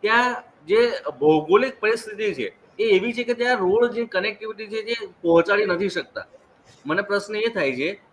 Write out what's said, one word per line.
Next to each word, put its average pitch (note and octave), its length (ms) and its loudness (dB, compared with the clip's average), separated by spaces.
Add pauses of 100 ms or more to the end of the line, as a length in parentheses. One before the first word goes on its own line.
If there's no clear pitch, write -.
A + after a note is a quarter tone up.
ત્યાં B3 420 0 (240)
જે A3+ 260 2 (280)
ભૌગોલિક D#3 600 2
પરિસ્થિતિ G#3+ 540 -2
છે A#2 220 -8 (220)
એ G#3 60 0
એવી G#3+ 280 2
છે A#3 120 -4
કે A#3+ 100 -2
ત્યાં A#3+ 220 0
રોડ G#3 340 2
જે A#3 140 -4
કનેક્ટિવિટી G#3+ 600 -6
છે A3 160 -8
જે A3+ 240 -6 (160)
પહોંચાડી E3+ 420 4
નથી F#3 240 -2
શકતા. C3+ 380 -8 (600)
મને E3 160 -2
પ્રશ્ન G3+ 340 -4
એ A3 120 -2
થાય E3+ 240 -2
છે C#3 200 -4 (200)